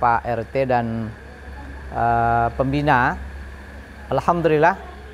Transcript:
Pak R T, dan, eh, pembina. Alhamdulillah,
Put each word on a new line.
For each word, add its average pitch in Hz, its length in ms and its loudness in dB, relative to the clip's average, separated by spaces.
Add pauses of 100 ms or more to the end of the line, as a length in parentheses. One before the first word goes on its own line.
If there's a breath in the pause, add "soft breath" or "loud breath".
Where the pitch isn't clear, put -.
Pak 117 240 4
R 117 240 0
T, 135 160 2
dan, 113 480 0 (800)
eh, 117 540 4 (100)
pembina. 143 560 4 (960)
Alhamdulillah, 160 640 4 (400)